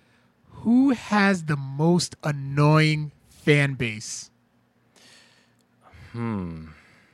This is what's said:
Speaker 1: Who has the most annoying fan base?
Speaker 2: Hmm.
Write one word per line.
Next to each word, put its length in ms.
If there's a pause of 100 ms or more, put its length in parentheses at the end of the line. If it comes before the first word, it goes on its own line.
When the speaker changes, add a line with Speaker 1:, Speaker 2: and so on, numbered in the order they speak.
(640)
Speaker 1:
Who 260
has 540
the 120
most 680
annoying 880 (160)
fan 460
base? 560 (1800)
Speaker 2:
Hmm. 560 (460)